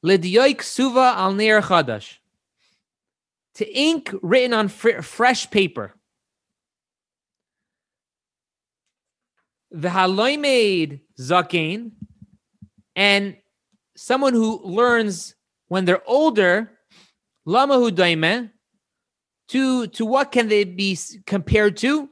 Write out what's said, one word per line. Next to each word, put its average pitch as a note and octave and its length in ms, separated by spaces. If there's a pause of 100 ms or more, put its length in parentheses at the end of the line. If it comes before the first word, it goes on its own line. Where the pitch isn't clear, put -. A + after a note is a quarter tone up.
"Lidyoik F#3+ 600
suva B3+ 520
al F#3+ 200
ner G#3+ 260
chadash." D3 560 (1400)
To G#3+ 140
ink D4 420 (100)
written B3 320
on G#3+ 140
fr-, - 340
fresh - 480
paper. E3 440 (3750)
V'haloimed F#3+ 1300 (200)
zakein, F3+ 720 (1040)
and G3+ 400 (580)
someone C4 380
who A3+ 320
learns G#3+ 680 (340)
when F#3 180
they're F#3 200
older, A3 640 (760)
lamahu B3 440
daime, F3 600 (1000)
to, B3+ 380
to - 180
what C4+ 260
can A#3 180
they G#3 160
be F#3+ 280
s-, - 320
compared G#3 540
to? C#4 340